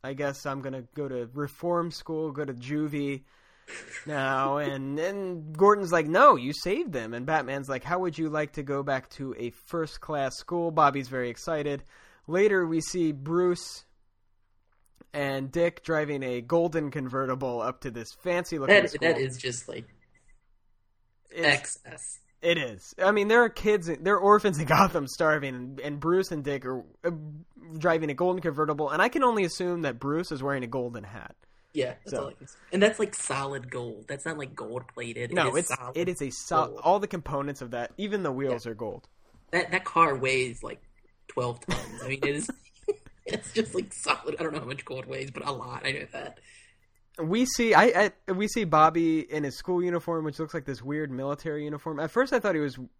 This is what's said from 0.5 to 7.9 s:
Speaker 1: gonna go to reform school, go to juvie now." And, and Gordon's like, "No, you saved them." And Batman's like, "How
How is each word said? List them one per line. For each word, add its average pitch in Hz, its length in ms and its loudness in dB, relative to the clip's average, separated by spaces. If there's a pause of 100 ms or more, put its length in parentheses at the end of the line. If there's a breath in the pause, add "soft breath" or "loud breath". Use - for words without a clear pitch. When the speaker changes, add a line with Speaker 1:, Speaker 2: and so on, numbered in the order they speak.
Speaker 1:
gonna 131 200 -8 (120)
go 147 140 -4
to 123 260 -6
reform 170 560 -2
school, 156 400 -6
go 143 140 -4
to 135 100 -6
juvie 143 680 -4 (840 loud breath)
now." 135 520 0
And, 139 420 -4
and 180 580 -6
Gordon's 196 320 8
like, 165 160 4
"No, 208 300 10
you 127 160 -4
saved 214 400 -2
them." 117 200 -4
And 120 140 -6
Batman's 139 420 0
like, 131 140 -4
"How 170 160 -2